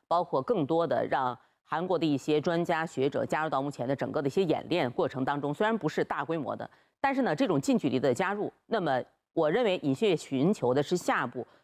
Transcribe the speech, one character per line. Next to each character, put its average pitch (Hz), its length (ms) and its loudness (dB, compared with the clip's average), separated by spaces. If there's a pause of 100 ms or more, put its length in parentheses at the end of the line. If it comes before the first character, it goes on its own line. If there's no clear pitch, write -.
包 170 120 2
括 165 200 -2
更 175 240 0
多 165 200 2
的 117 240 0
让 127 300 -2 (240)
韩 165 240 -4
国 180 100 2
的 160 80 0
一 147 120 2
些 151 240 2
专 170 240 0
家 165 200 0
学 135 240 0
者 123 160 -2
加 156 200 -2
入 160 40 -2
到 139 120 0
目 143 100 -4
前 123 160 -6
的 135 80 0
整 120 160 -4
个 143 100 -2
的 143 60 0
一 - 20 2
些 190 140 0
演 156 240 0
练 151 240 0
过 - 160 -2
程 131 160 -4
当 143 160 -2
中， 143 140 -4
虽 208 120 0
然 220 120 0
不 156 100 -2
是 160 160 -2
大 151 220 -4
规 165 120 -4
模 110 160 -6
的， 110 160 -10 (300)
但 269 160 0
是 269 60 0
呢， 196 120 2
这 180 140 2
种 147 140 2
近 254 160 2
距 160 100 0
离 127 100 0
的 127 160 4
加 185 200 0
入， 208 180 -4 (140)
那 - 160 -2
么 135 200 0 (300)
我 160 180 2
认 220 140 2
为 185 140 2
尹 139 180 0
锡 226 100 0
悦 196 80 6
寻 151 400 2
求 127 200 2
的 147 100 2
是 180 140 0
下 190 260 0
一 131 60 -2
步 123 180 -10 (160)